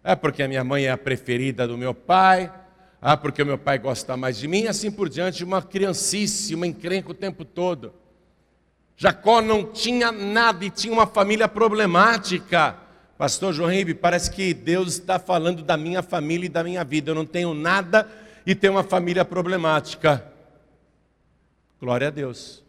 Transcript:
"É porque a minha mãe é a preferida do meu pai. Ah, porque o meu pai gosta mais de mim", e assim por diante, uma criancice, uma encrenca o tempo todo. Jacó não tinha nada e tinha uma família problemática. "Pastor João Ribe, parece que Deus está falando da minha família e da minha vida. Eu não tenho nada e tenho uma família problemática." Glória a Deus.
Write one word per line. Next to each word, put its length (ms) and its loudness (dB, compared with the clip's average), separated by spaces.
"É 120 2
porque 260 -2
a 60 0
minha 160 -2
mãe 220 0
é 60 0
a 60 -2
preferida 680 -2
do 100 -6
meu 160 -4
pai. 580 4
Ah, 140 4
porque 260 -4
o 40 2
meu 120 -2
pai 200 0
gosta 400 -4
mais 200 -4
de 100 -8
mim", 160 0
e 40 -2
assim 220 -4
por 180 -4
diante, 360 -4
uma 180 -2
criancice, 920 -2
uma 120 -2
encrenca 440 -6
o 20 -10
tempo 320 -10
todo. 480 -6
Jacó 440 4
não 220 2
tinha 480 -2
nada 540 0
e 40 -4
tinha 240 -6
uma 140 6
família 400 2
problemática. 1300 2
"Pastor 360 -2
João 160 0
Ribe, 240 0
parece 380 0
que 220 -2
Deus 400 0
está 260 -2
falando 420 -2
da 160 0
minha 240 -4
família 460 -4
e 20 -6
da 140 -2
minha 200 -6
vida. 280 -4
Eu 40 0
não 100 -4
tenho 280 -4
nada 560 2
e 100 2
tenho 180 4
uma 100 2
família 400 0
problemática." 1000 0
Glória 280 -2
a 40 -2
Deus. 580 -10